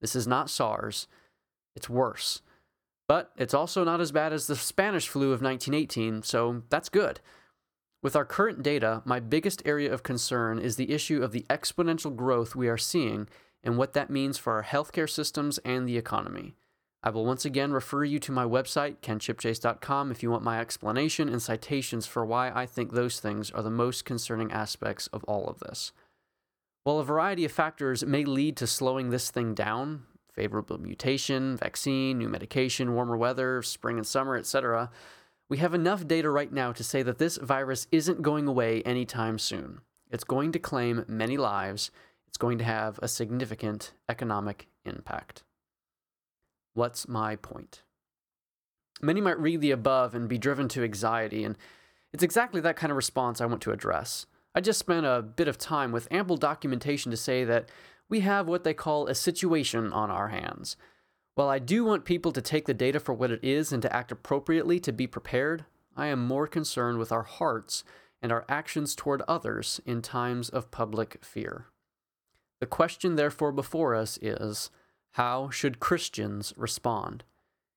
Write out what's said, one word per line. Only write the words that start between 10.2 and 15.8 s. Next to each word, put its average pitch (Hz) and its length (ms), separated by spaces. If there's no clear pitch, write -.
is 117 160
the 131 160
issue 147 320
of 113 80
the 120 180
exponential 160 640
growth 120 400
we 127 140
are 117 100
seeing 107 500
and 120 120
what 131 160
that 143 180
means 139 280
for 117 160
our 107 100
healthcare 151 440
systems 147 500
and 127 300